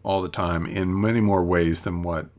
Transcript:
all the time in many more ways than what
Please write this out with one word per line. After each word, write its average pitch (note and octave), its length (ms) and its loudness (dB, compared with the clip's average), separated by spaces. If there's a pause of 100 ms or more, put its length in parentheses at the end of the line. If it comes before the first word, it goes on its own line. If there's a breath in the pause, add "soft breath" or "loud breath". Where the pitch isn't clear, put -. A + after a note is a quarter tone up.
all F#2+ 180 0
the F2+ 60 -4
time E2+ 380 -2
in F#2 340 -2
many A2+ 220 2
more G2 240 4
ways E2+ 360 2
than F2 220 -4
what E2 360 -6